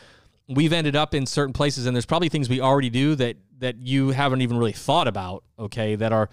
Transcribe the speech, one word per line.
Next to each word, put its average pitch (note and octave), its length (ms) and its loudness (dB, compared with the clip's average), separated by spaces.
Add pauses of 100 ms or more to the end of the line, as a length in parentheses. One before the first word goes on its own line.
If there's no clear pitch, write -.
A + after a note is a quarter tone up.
(480)
we've D3 240 2
ended D3+ 240 0
up D3+ 180 0
in C#3 120 0
certain C#3 260 -2
places, C#3 340 -2
and B2+ 100 0
there's A#2 100 -2
probably E3+ 220 0
things C#3+ 200 -2
we B2+ 120 0
already C3+ 300 2
do C#3 260 2
that, B2 200 -2 (220)
that B2 200 -6
you C3+ 320 0
haven't C3 320 0
even A#2+ 160 0
really A2+ 140 2
thought D3+ 360 0
about, F#2+ 340 -6 (160)
okay, G#2+ 380 -4
that A2 160 0
are A2 200 2